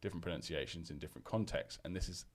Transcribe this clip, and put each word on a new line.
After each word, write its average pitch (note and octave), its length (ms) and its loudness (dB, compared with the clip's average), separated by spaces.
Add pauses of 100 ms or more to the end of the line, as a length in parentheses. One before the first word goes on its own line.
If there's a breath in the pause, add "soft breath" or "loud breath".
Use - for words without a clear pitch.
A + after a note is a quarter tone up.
different F2+ 220 0
pronunciations E2 680 0
in D2 60 -4
different - 280 -8
contexts. - 580 2
And F2 120 0
this F#2 140 2
is - 260 -6